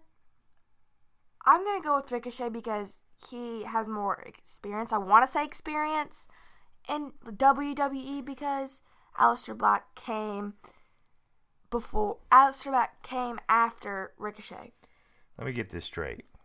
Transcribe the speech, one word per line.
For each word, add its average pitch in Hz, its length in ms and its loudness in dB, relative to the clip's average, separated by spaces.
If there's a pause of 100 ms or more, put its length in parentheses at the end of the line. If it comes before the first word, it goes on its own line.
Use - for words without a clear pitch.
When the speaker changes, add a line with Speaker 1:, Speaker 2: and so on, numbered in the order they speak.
(1500)
Speaker 1:
I'm 339 180 6
gonna 403 180 -4
go 302 140 0
with 269 160 -2
Ricochet 240 380 -6
because 214 500 -6 (300)
he 233 340 -10
has 220 240 -2
more 208 320 -2
experience." - 720 -10
I 220 60 0
wanna 202 280 8
say 294 200 -2
experience 302 800 -4 (640)
in 294 240 -6 (240)
W 277 360 4
W 269 320 -2
E 277 160 -8
because 269 600 -6 (360)
Aleister 233 400 2
Black 208 380 2
came 208 600 -6 (1120)
before, 220 480 0 (120)
Aleister 269 420 6
Black 254 320 0
came 247 440 -6
after 214 720 0
Ricochet. - 560 -12 (640)
Speaker 2:
Let 123 100 -8
me 131 60 -6
get 120 180 -6
this 85 140 -10
straight. 67 400 -10 (200)